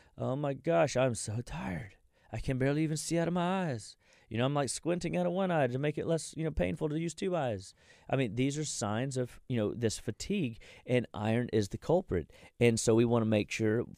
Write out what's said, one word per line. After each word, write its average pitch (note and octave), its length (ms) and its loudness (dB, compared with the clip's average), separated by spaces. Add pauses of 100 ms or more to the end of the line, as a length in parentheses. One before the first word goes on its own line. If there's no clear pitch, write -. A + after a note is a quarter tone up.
(200)
oh B2 160 -2
my C#3+ 180 -4
gosh, D#3+ 420 2
I'm B2+ 200 4
so A2 280 -6
tired. D#3+ 520 -8 (360)
I G#2+ 80 -6
can C3 200 -2
barely C#3+ 240 2
even D#3 140 -2
see D#3+ 200 -2
out E3+ 100 0
of E3+ 60 -2
my F3+ 360 0
eyes. A#2 260 -8 (340)
You A2 80 -4
know, A#2+ 80 2
I'm, C#3 100 0
like, C#3+ 140 0
squinting E3+ 480 -2
out F3+ 100 0
of F3 60 0
one F#3 180 0
eye D3+ 160 4
to B2 120 -2
make D3 180 -2
it - 100 -4
less, D#3+ 280 -2
you D#3+ 80 -6
know, D#3+ 80 -2
painful E3 380 0
to D3+ 100 -2
use E3 160 -6
two F#3 200 -2
eyes." A#2 380 -2 (340)
I B2+ 100 0
mean, A#2 180 0
these C3+ 240 0
are D#3 60 -4
signs A#2+ 520 -2
of, B2 220 -4 (100)
you B2 80 0
know, G#2 160 2
this A2+ 240 0
fatigue, C3+ 640 -4 (260)
and B2 260 2
iron A2+ 400 0
is G#2 180 2
the - 100 -8
culprit. F#2+ 500 0 (300)
And A#2 200 6
so A#2 140 4
we A#2 120 6
wanna A#2 200 2
make G#2+ 240 2
sure A2 360 0 (120)